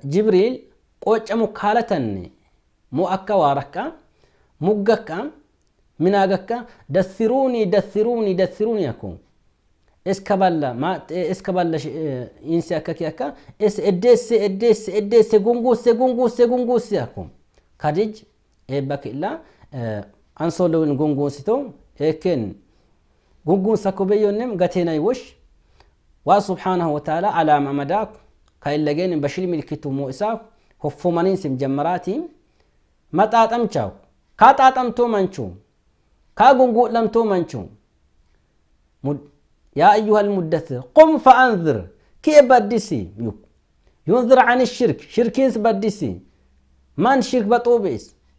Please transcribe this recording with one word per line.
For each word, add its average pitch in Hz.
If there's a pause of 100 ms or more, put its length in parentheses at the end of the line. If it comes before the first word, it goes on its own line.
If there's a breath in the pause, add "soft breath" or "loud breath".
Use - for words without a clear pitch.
جبريل 196 (480)
قوش 220
مكالتني. 208 (640)
مو 175
أكا 190
واركا. 170 (680)
مجكا. 208 (680)
مناغكا. 196 (240 soft breath)
دثروني، 233
دثروني، 208
دثروني 190
أكون. 90 (880)
Eska 196
balla, 165
ma-, 156
eh, 170
eska 185
balla 170
sh-, 139
eh, 135 (160)
insi 165
akka 156
ki 165
akka, 262 (260 loud breath)
es-, 208
eddeesse, 220
eddeesse, 208
eddeesse, 214
gungusse, 240
gungusse, 247
gungusse 240
akkum. 95 (500)
Kadij, 202 (460)
eebba 139
killa, 185 (320 soft breath)
eh, 110 (320)
ansolo 160
in 147
gungunsito, 151 (240)
eken 156 (880)
gungunsa 196
ko 196
beyonnem 208
gateena 175
iwosh, 196 (880)
wa 190
subhanahu 180
wa 147
ta'ala 170
ala 151
mamadak, 143 (460)
ka 147
illageen 156
bashir 180
milkitu 147
mo 139
isa, 208 (380)
hoffumanin 175
sim 139
jammarati, 170 (880)
ma 190
xaaxamchaw, 226 (460)
ka 254
xaaxamtoo 254
manchu, 190 (840)
ka 262
gunguudlamtoo 226
manchu. 175 (1400)
Mud-, 143 (400)
يا 170
أيها 208
المدثر، 165 (120)
قم 311
فأنذر. 220 (440)
كي 302
بدسي؟ 220 (160)
يك-، 113 (600)
ينذر 247
عن 240
الشرك. 240
شركينس 240
بدسي. 196 (760)
من 254
شرك 240
بطوبيس؟ 226 (340)